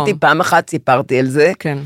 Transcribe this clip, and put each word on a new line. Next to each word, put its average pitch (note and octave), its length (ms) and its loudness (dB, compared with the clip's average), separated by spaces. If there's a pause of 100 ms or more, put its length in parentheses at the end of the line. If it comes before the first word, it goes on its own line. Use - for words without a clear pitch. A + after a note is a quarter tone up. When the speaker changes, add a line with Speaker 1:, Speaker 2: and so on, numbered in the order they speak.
Speaker 1:
פתאום? F3 140 -2
Speaker 2:
פעם D3+ 220 2
אחת, E3+ 300 0
סיפרתי C3+ 480 0
על C3 80 2
זה, D3 320 2
Speaker 1:
כן. C#3+ 280 -6